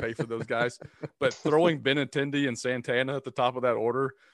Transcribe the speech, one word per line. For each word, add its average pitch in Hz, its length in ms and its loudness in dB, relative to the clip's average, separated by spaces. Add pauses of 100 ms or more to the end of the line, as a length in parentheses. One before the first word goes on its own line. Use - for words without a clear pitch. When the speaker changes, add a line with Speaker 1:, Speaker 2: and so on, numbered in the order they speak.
Speaker 1:
pay 113 120 -4
for 113 120 -4
those 113 200 -6
guys." 120 320 -2 (220)
Speaker 2:
<laughs> - 200 -12
Speaker 1:
But 127 140 2
throwing 156 480 2
Benintendi 143 680 0
and 117 120 -2
Santana 127 560 -2
at 135 80 -6
the 127 80 -10
top 123 240 0
of 123 80 -6
that 123 120 4
order 120 380 0 (200)